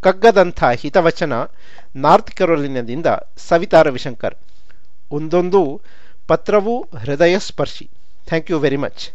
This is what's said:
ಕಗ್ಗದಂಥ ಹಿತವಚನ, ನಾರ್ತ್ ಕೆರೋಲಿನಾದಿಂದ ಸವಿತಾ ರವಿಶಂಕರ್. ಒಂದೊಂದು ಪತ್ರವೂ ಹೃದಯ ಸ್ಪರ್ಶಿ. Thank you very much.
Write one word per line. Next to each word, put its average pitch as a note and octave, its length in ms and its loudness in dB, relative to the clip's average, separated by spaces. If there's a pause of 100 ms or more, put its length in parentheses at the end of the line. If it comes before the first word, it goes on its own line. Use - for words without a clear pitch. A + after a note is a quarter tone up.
ಕಗ್ಗದಂಥ F#3+ 640 4
ಹಿತವಚನ, D3+ 680 2 (640)
ನಾರ್ತ್ D#3+ 340 4
ಕೆರೋಲಿನಾದಿಂದ C#3+ 760 -2 (420)
ಸವಿತಾ E3+ 340 6
ರವಿಶಂಕರ್. B2+ 520 -2 (760)
ಒಂದೊಂದು E3 720 2 (460)
ಪತ್ರವೂ G#3 520 2
ಹೃದಯ D3 580 2
ಸ್ಪರ್ಶಿ. - 520 -4 (360)
Thank E3 240 -2
you D#3 140 0
very C#3 180 2
much. - 320 -6